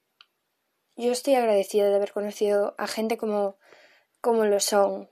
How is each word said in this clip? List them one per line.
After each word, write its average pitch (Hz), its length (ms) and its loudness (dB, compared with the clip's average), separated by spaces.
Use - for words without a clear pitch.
yo 240 160 -2
estoy 269 220 0
agradecida 208 540 2
de 202 80 4
haber 202 160 -2
conocido 208 640 -2
a 208 80 -6
gente 220 300 -4
como, 208 400 -4
como 226 240 2
lo 202 160 2
son, 196 520 0